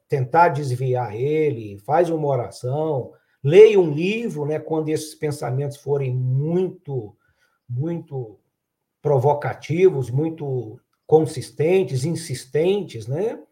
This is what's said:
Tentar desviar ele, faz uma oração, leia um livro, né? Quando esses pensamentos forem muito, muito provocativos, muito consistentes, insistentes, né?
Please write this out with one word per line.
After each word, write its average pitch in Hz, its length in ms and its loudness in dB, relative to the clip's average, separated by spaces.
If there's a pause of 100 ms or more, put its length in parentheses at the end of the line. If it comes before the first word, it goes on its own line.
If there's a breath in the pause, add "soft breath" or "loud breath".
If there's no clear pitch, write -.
Tentar 156 420 2
desviar 123 640 -4
ele, 123 640 -2
faz 165 320 0
uma 156 160 -2
oração, 131 840 -4 (320 soft breath)
leia 196 360 10
um 165 120 4
livro, 175 540 -4
né? 151 140 -4
Quando 156 300 -4
esses - 260 -4
pensamentos 139 640 -4
forem 139 360 -2
muito, 135 1040 -4 (500)
muito 135 720 -8 (640)
provocativos, 143 1080 2
muito 135 720 -4 (260)
consistentes, 156 1000 0
insistentes, 165 1000 -4
né? 202 320 -4 (120)